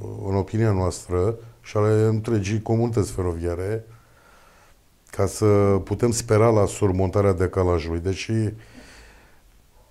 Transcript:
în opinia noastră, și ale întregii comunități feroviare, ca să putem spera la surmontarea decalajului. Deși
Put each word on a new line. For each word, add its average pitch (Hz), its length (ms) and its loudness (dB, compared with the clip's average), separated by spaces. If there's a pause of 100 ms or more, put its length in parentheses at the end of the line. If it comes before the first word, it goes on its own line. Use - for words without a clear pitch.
(280)
în 98 60 -2
opinia 107 380 0
noastră, 92 640 -2 (240)
și - 160 -8
ale 107 300 2
întregii 110 560 -2
comunități 113 500 0
feroviare, 90 720 -4 (1300)
ca 98 160 -2
să 107 200 -2 (380)
putem 120 260 0
spera 113 400 2
la 104 160 4
surmontarea 95 680 2
decalajului. 87 680 0
Deși 92 320 -4 (1600)